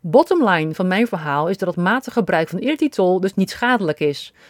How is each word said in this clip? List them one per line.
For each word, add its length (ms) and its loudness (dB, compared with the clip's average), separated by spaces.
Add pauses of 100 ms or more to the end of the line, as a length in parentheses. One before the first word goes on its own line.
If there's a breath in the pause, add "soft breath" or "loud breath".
Bottom 480 2
line 260 0
van 120 -2
mijn 200 2
verhaal 420 -2
is 100 -2
dat 160 -2
het 100 -2
matig 280 -2
gebruik 360 0
van 100 -6
erythritol 640 0
dus 140 -2
niet 160 0
schadelijk 500 0
is. 320 -2 (180 soft breath)